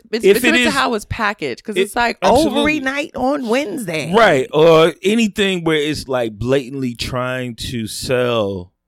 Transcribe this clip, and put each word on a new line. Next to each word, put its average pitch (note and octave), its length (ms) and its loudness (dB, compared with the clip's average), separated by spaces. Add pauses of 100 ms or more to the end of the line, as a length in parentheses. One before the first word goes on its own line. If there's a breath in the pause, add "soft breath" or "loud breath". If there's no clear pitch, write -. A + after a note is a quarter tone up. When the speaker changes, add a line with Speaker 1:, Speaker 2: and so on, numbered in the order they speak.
(120)
Speaker 1:
it's A3+ 100 -4
Speaker 2:
If G3 140 6
it B3 60 -2
Speaker 1:
because D#4 180 4
Speaker 2:
is - 60 2
Speaker 1:
of D4+ 80 0
how C4 180 0
it's G#3+ 160 -6
packaged. G3+ 560 -6
'Cause A2 120 -10
Speaker 2:
it, F#3 40 0
Speaker 1:
it's G3+ 160 -2
like A#3+ 240 -2
Speaker 2:
absolutely. C#4 400 2
Speaker 1:
ovary D4+ 200 0
night C#4 360 -6
on C4 320 -2
Wednesday. G#3+ 640 -4
Speaker 2:
Right. F3+ 380 4
Or D#3+ 400 6 (100)
anything G3 640 0
where D#3+ 140 0
it's, C#3+ 280 -4
like, A#2+ 320 -4
blatantly C3 560 -2
trying B2+ 640 -6
to A2+ 300 -6
sell A2+ 840 -2 (160)